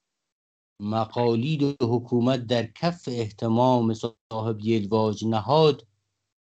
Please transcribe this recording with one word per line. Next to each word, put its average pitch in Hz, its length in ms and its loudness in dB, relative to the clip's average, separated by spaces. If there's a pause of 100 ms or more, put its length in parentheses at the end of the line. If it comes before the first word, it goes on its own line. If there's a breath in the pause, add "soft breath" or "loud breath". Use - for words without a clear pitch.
(800)
مقالید 117 840 -2
و 143 180 0
حکومت 120 680 0
در 117 200 0
کف 170 420 -6
احتمام 117 840 0
صاحب 110 680 -6
یلواج 107 680 0
نهاد، 131 600 2 (600)